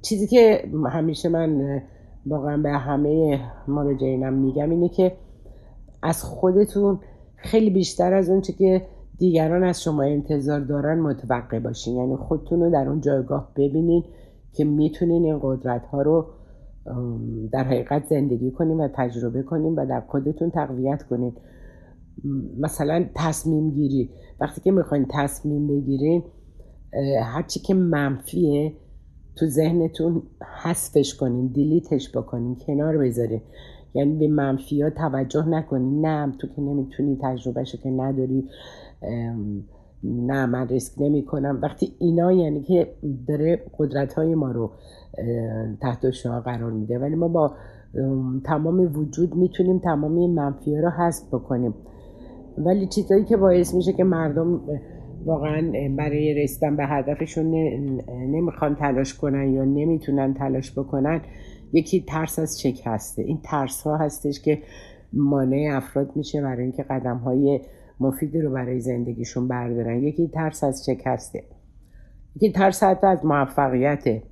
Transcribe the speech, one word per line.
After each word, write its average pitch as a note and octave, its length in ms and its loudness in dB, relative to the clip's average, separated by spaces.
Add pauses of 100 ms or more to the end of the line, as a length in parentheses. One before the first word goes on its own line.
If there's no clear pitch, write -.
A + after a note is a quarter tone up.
چیزی G#3 240 -2
که A3+ 380 8 (260)
همیشه D#3+ 380 -2
من D3 540 0 (440)
واقعاً D3 300 -2
به D3 140 2
همه D3 720 2 (280)
مراجعینم C3+ 640 0
می‌گم C3+ 380 0
اینه F3 180 2
که F#3 240 2 (880)
از E3 200 -2
خودتون G3+ 760 2 (380)
خیلی A3 340 2
بیشتر F3+ 440 2
از F#3 160 2
اون F#3+ 100 6
چی F#3 120 -6
که F#3 300 4 (360)
دیگران E3+ 460 4
از F3+ 180 0
شما D3+ 200 0
انتظار C#3+ 580 0
دارن D3 400 0
متوقع B2 580 -2
باشین، A2+ 380 -4
یعنی B2+ 200 -2
خودتون E3 440 -2
رو E3+ 100 4
در C3+ 180 2
اون D3+ 120 -2
جایگاه C#3 560 -2
ببینین D#3+ 480 2 (480)
که D3+ 120 0
می‌تونین D#3 600 2
این D#3 180 2
قدرت‌ها C3 600 -2
رو، D#3+ 240 4 (600)
ام، A#2 680 -6
در C3 120 0
حقیقت C3 420 0
زندگی C3 440 0
کنین D#3+ 300 0
و C#3+ 140 0
تجربه A#2+ 480 -2
کنین D#3+ 320 -2
و C#3+ 120 0
در B2+ 140 -2
خودتون D3+ 500 -2
تقویت C3+ 520 -2
کنین. B2 300 -2 (1300)
مثلاً D#3 460 0 (100)
تصمیم D#3 560 0
گیری، C3+ 400 0 (300)
وقتی - 200 -4
که F#3 100 2
می‌خواین D3+ 400 2
تصمیم D3 560 -2
بگیرین، C#3+ 560 2 (680)
اه، C#3 320 0
هر B2+ 180 -4
چی - 180 -6
که G3 140 0
منفیه D3+ 1000 2 (640)
تو D#3+ 100 2
ذهنتون D#3+ 760 2 (400)
حذفش D3+ 520 0
کنین، B2+ 320 0
دیلیتش C#3+ 680 0
بکنین، A#2+ 400 -4 (100)
کنار D3+ 320 0
بذارین، A#2 420 0 (540)
یعنی C#3+ 240 2
به D3+ 100 4
منفی‌ها C#3+ 600 0
توجه D3+ 580 -2
نکنین. C#3+ 580 0
"نه، D3 320 -2
تو C#3 100 -8
که C#3+ 140 -8
نمی‌تونی، C#3 600 -2
تجربهشو B2+ 560 -4
که C3+ 120 -6
نداری، C3 580 -2 (540)
ام، A2 600 -6 (400)
نه، B2 420 -2
من B2 220 -2
ریسک B2+ 320 -2
نمی‌کنم." C#3+ 600 0
وقتی - 360 -2
اینا، E3+ 340 4
یعنی D3+ 300 2
که E3+ 320 2 (340)
داره D3+ 340 2 (160)
قدرت‌های D3 560 0
ما C#3+ 160 0
رو، A#2 200 -2 (480)
اه، A2+ 600 -4
تحت B2+ 300 0
شعاع A#2+ 300 -4
قرار A#2 320 -4
می‌ده، A2 260 -2
ولی C#3+ 160 -2
ما E3+ 140 0
با، D#3+ 280 2 (380)
ام، C3 500 -2
تمام D#3+ 540 2
وجود D#3 360 0
می‌تونیم F#3 440 2
تمام D#3 380 0
این F3 180 4
منفی‌ها D3 460 0
رو E3+ 100 4
حذف E3+ 440 -2
بکنیم. A#2+ 400 0 (840)
ولی F#3 280 2
چیزایی G3 380 4
که A3 120 4
باعث F3+ 380 6
می‌شه F3+ 180 2
که F#3+ 120 2
مردم E3 560 2 (640)
واقعاً D#3 480 0 (240)
برای D3+ 380 0
رسیدن D3 420 0
به D3 100 -2
هدفشون D3+ 680 -2
ن-، C#3 460 -2 (100)
نمیخوان D3 640 -2
تلاش C3+ 400 -2
کنن C#3 380 0
یا C3+ 120 0
نمیتونن C#3 720 0
تلاش C3 440 -4
بکنن، C#3+ 420 -2 (520)
یکی E3 360 2
ترس D#3 300 -4
از D#3 220 -4
شکسته. A#2 600 -4
این D3+ 200 -4
ترس C3+ 400 -4
ها D3+ 140 0
هستش D3 440 -4
که D3 180 2 (540)
مانع C#3+ 600 2
افراد C3+ 440 -2
می‌شه D3 260 -4
برای B2+ 200 -4
اینکه B2+ 200 -4
قدم B2+ 340 -4
های C3 440 2 (400)
مفیدی C3+ 400 0
رو D3 120 0
برای B2+ 280 -4
زندگیشون A#2+ 680 -4
بردارن. A#2+ 540 -2
یکی D3+ 260 0
ترس D#3 360 -4
از C3+ 220 -2
شکسته، - 580 -4 (920)
یکی G3+ 160 4
ترس F#3+ 300 4
حتی F#3+ 240 4
از F#3 180 4
موفقیته C3+ 1080 2